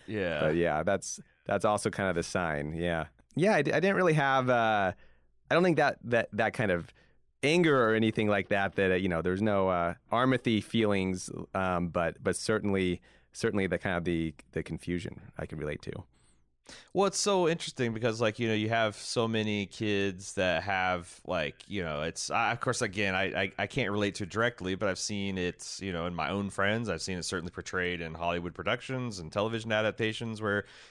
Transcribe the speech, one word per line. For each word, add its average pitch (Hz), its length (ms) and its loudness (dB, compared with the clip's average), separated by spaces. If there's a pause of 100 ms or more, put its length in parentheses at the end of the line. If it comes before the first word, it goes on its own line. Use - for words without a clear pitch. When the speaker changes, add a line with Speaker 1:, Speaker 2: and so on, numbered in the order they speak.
Speaker 1:
Yeah. 90 320 -2
Speaker 2:
but 78 160 2
yeah, 82 280 2
that's, 95 360 -2 (260)
that's 101 200 0
also 107 240 2
kind 98 180 0
of 90 80 2
the 82 80 0
sign. 78 500 -2
Yeah, 82 340 -2 (280)
yeah. 190 200 2
I, 156 80 4
d-, 143 100 0
I 156 80 2
didn't 196 160 2
really 180 160 4
have, 135 360 4
uh, 110 440 4 (560)
I - 40 2
don't 165 100 6
think 180 120 4
that, 143 300 2
that, 117 260 2
that 107 220 0
kind 107 180 2
of 85 220 0 (500)
anger 147 460 6
or 110 60 4
anything 110 340 2
like 98 200 0
that, 98 260 0
that, 95 160 4
uh, 92 40 4
you 92 140 2
know, 82 120 0
there's 92 200 0
no, 101 260 2
uh, 87 280 2 (180)
Armathy 120 500 2
feelings, 98 640 0 (240)
um, 90 360 0
but, 82 340 -2
but 92 140 0
certainly, 95 640 0 (320)
certainly 101 340 0
the 87 120 0
kind 95 180 -2
of 85 80 -4
the, 82 280 0 (200)
the 82 100 -4
confusion - 560 -6 (180)
I 78 80 -6
can 78 120 -12
relate 73 240 -6
to. - 100 -12 (1000)
Speaker 1:
Well, 190 140 2
it's 190 120 -4
so 185 300 2
interesting 131 440 -2
because, 113 280 0
like, 110 180 0
you 120 80 0
know, 110 60 2
you 107 160 0
have 110 260 2
so - 320 -2
many 107 380 0
kids 98 680 -2
that 90 300 2
have, 92 600 -2
like, 80 420 -4
you 95 160 -4
know, 76 200 -4
it's, - 260 -6
I, 107 220 0
of 120 100 -4
course, 127 200 -2
again, 101 340 0
I, 95 260 0
I, 95 180 -2
I 101 80 -2
can't 107 240 -2
relate 101 240 0
to 107 80 -6
it 92 60 -8
directly, 104 460 -2
but 101 120 -2
I've 92 120 -2
seen 98 380 -4
it, - 440 -4
you 98 100 -6
know, 85 140 -4
in 87 100 -6
my 80 140 -4
own 98 200 -2
friends. 107 380 -2
I've 82 140 -4
seen 92 160 -6
it 82 60 -6
certainly 87 280 -6
portrayed 90 480 -4
in 82 140 -8
Hollywood 87 400 -4
productions 117 680 -6
and 80 120 -10
television 110 400 -2
adaptations 110 720 -2
where 101 220 0 (280)